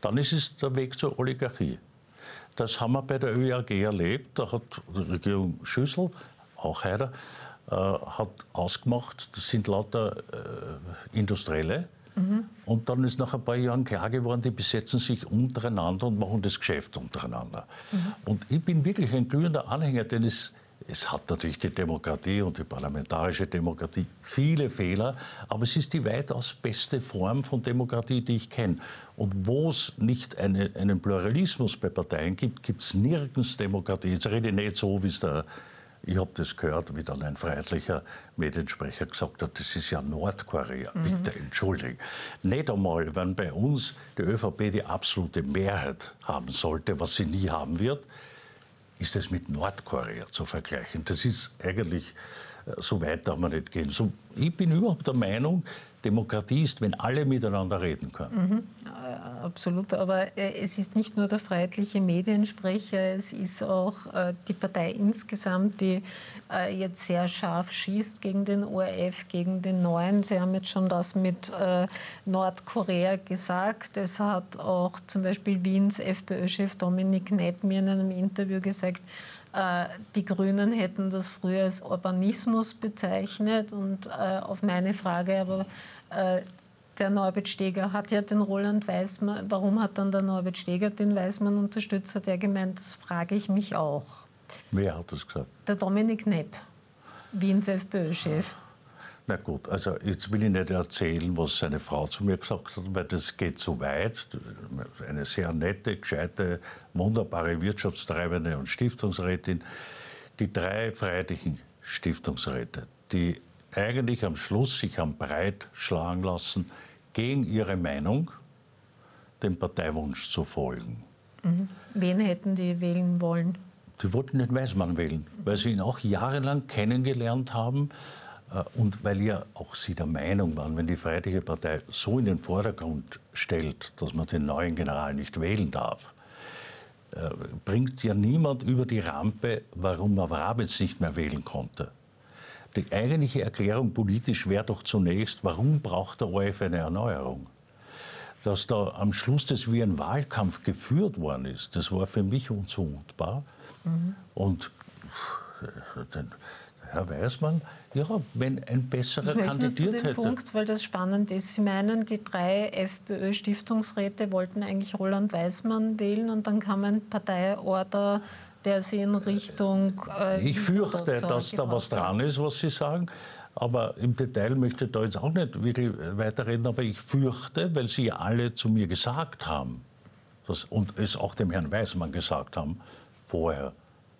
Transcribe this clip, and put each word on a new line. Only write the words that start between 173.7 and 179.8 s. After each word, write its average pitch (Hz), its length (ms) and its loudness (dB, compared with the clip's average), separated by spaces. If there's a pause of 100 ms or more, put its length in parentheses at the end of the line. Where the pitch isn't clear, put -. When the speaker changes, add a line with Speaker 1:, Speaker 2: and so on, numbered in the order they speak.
Speaker 1:
im 120 180 2
Detail 123 400 0
möchte 127 300 2
ich - 80 -2
da 110 100 2
jetzt 104 140 0
auch 143 160 0
nicht 135 300 0
wirklich 120 280 2 (260)
weiterreden. 113 500 0
Aber 123 160 0
ich 110 180 -2
fürchte, 139 720 0
weil 123 140 2
Sie 123 240 0
alle 117 400 2
zu - 160 -2
mir 110 180 6
gesagt 123 600 -2
haben, 64 360 -4 (640)